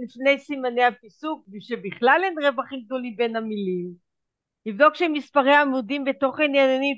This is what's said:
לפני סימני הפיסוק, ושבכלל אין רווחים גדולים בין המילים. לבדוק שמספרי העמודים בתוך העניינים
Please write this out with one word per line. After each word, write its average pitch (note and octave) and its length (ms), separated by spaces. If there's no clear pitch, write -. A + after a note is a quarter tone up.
לפני C4 360
סימני B3+ 460
הפיסוק, B3 680
ושבכלל A3+ 720
אין F#4 180
רווחים C4+ 380
גדולים B3 360
בין A#3 200
המילים. F#3 720
לבדוק C4+ 280
שמספרי C#4+ 600
העמודים C4+ 500
בתוך C4+ 360
העניינים C#4 580